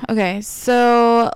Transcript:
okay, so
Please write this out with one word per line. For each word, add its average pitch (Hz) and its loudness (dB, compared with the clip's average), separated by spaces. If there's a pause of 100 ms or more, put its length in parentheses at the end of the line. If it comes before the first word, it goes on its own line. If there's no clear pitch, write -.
okay, 202 -2
so 233 2